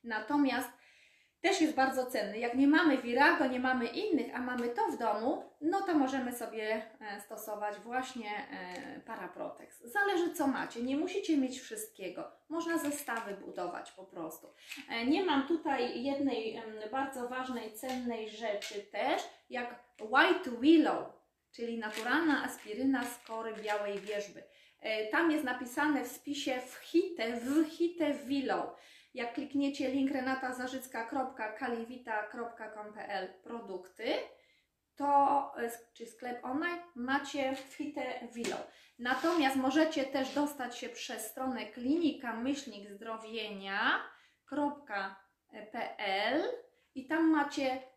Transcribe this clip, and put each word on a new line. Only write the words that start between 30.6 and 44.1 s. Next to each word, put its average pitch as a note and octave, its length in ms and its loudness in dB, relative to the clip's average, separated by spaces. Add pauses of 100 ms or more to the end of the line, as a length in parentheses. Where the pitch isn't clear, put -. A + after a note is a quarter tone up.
kropka C4 480 -4
kaliwita A#3 680 -4
kropka A#3 480 -10
com G#3+ 220 -12
pe G#3+ 160 -12
el F#3 200 -4 (140)
produkty, G#3 600 -10 (920)
to, C#4 600 4
e, A#3 120 -2
sk-, - 240 -12
czy A#3 140 -14
sklep A#3+ 380 -8
online, E4 340 -2 (160)
macie C4+ 600 0
Wchite B3+ 800 -8
Willow. - 340 -4 (320)
Natomiast C4+ 580 4
możecie C#4 480 4
też C4+ 300 0
dostać C#4+ 440 -2
się A#3 100 -8
przez - 380 -8
stronę B3 400 -4
klinika B3+ 680 0
myślnik A3+ 520 -4
zdrowienia G#3+ 920 -6 (640)